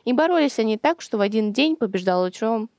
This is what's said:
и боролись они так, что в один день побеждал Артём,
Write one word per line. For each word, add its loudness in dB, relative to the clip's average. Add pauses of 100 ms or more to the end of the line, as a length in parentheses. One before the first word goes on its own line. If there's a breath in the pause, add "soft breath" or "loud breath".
и 0
боролись 2
они 0
так, 0
что -6
в 0
один 0
день 0
побеждал 0
Артём, -2